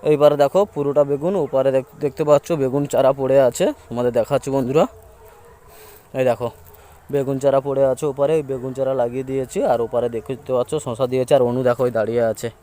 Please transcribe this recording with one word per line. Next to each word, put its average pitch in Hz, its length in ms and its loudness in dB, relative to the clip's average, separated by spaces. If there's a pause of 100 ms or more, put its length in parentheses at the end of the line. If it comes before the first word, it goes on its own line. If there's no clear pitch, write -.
(100)
এইপারে 147 320 6
দেখো 143 180 2 (140)
পুরোটা 143 360 0
বেগুন। 147 240 -2 (100)
ওপারে 135 320 0
দেখ-, 131 180 -4 (100)
দেখতে 143 240 -4
পাচ্ছ 147 200 4 (120)
বেগুন 135 220 -2 (100)
চারা 131 180 4 (100)
পড়ে 131 160 2 (120)
আছে, 175 180 -2 (220)
তোমাদের 123 300 -2
দেখাচ্ছি 127 380 -2
বন্ধুরা। 135 280 2 (1400)
এই 131 100 2
দেখো 117 200 -2 (640)
বেগুন 139 280 -2
চারা 135 240 4
পড়ে 135 160 0 (100)
আছে 131 200 -6
ওপারে, 139 260 0
এই 151 120 -4
বেগুন 131 260 -6
চারা 135 240 -2
লাগিয়ে 120 300 -2
দিয়েছি। 135 280 -4 (140)
আর 117 140 0
ওপারে 120 300 -2
দেখতে 123 400 -10
পাচ্ছ 123 160 -2 (140)
শসা 127 260 -2
দিয়েছে। 127 240 0
আর 131 140 6
অনু 123 180 -2
দেখো 120 180 0
ওই 123 120 -2
দাঁড়িয়ে 113 240 0 (100)
আছে। 113 160 -8 (140)